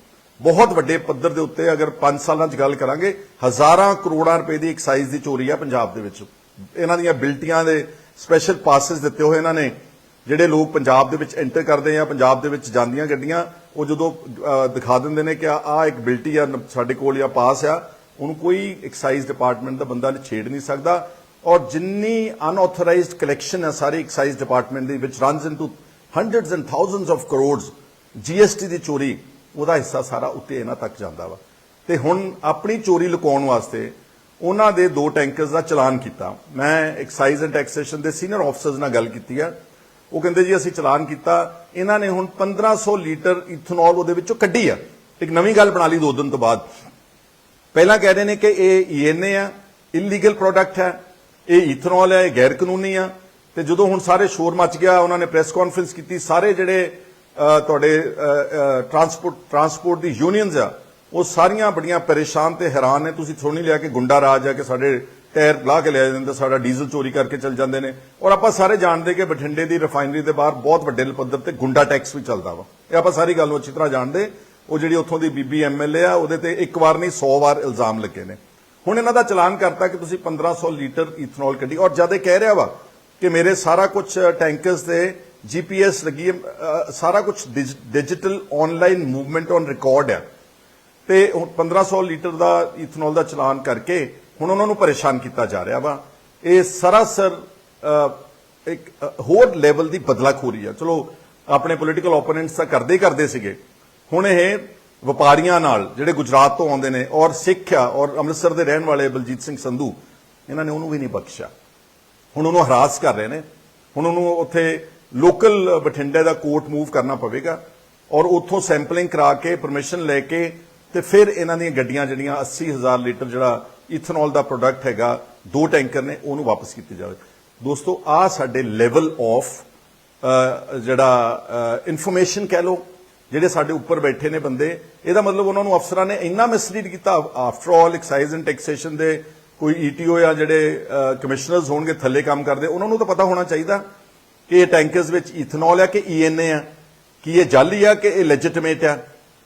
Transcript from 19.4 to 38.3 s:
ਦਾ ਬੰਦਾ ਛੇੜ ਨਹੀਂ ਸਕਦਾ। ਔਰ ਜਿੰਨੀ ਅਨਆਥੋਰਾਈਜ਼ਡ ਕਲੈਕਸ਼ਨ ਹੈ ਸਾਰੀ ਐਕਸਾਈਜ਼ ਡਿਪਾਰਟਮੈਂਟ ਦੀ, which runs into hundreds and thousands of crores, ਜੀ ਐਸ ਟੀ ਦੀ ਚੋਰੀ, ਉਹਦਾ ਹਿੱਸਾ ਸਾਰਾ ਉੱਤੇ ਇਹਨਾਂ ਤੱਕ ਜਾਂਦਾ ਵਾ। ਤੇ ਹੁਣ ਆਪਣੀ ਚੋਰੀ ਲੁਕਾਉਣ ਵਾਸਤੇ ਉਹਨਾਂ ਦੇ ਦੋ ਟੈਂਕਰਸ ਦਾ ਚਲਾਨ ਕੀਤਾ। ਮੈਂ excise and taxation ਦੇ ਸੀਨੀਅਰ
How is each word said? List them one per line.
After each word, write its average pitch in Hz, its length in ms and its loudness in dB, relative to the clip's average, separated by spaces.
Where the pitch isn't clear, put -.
ਦਾ 143 60 -4
ਬੰਦਾ 127 260 -2
ਛੇੜ 113 360 -8
ਨਹੀਂ 139 140 -8
ਸਕਦਾ। 151 500 -2
ਔਰ 170 140 6
ਜਿੰਨੀ 208 580 -2
ਅਨਆਥੋਰਾਈਜ਼ਡ 180 640 2
ਕਲੈਕਸ਼ਨ 151 500 -4
ਹੈ 156 80 -2
ਸਾਰੀ 147 280 -2
ਐਕਸਾਈਜ਼ 143 380 -4
ਡਿਪਾਰਟਮੈਂਟ 127 500 -2
ਦੀ, 139 100 -6
which 127 160 -6
runs 143 340 -2
into 156 180 -8
hundreds 220 340 -2
and 165 80 -4
thousands 170 500 -2
of 147 80 2
crores, 139 420 0
ਜੀ 165 200 0
ਐਸ 208 140 6
ਟੀ 190 120 -8
ਦੀ 170 100 -6
ਚੋਰੀ, 139 420 -4
ਉਹਦਾ 151 200 0
ਹਿੱਸਾ 135 260 -4
ਸਾਰਾ 127 260 -6
ਉੱਤੇ 135 320 -10
ਇਹਨਾਂ 120 160 -8
ਤੱਕ - 240 -12
ਜਾਂਦਾ 85 280 -12
ਵਾ। 90 100 -16
ਤੇ 170 100 0
ਹੁਣ 180 360 -2
ਆਪਣੀ 202 360 -4
ਚੋਰੀ 175 280 2
ਲੁਕਾਉਣ 151 380 0
ਵਾਸਤੇ 113 460 -2
ਉਹਨਾਂ 202 300 2
ਦੇ 180 160 2
ਦੋ 147 220 0
ਟੈਂਕਰਸ 143 400 -2
ਦਾ 160 120 0
ਚਲਾਨ 139 360 2
ਕੀਤਾ। 101 400 -10
ਮੈਂ 156 460 -2
excise 143 440 0
and 147 80 -6
taxation 147 440 -4
ਦੇ 151 140 -4
ਸੀਨੀਅਰ 180 380 -4